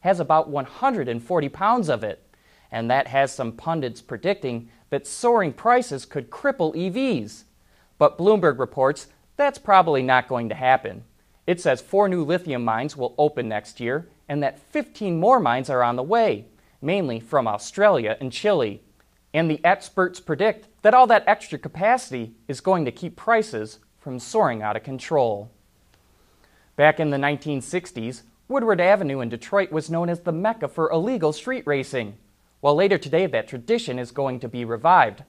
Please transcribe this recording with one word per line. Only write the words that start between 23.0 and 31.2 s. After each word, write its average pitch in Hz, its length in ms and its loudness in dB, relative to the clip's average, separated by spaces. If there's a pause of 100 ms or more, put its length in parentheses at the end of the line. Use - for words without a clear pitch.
prices 220 640 -2 (180)
from 127 220 -12
soaring 131 420 0
out 107 140 -4
of 110 80 -10
control. 120 640 -2 (1300)
Back 151 240 4
in 151 100 0
the 143 80 -2
nineteen 143 420 -4
sixties, 127 600 -8 (240)
Woodward 226 340 0
Avenue 175 400 2
in 117 80 -4
Detroit 175 440 -2
was 156 180 -4
known 170 180 -2
as 170 120 -4
the 170 120 -4
mecca 190 360 -2
for 160 220 -2
illegal 165 420 0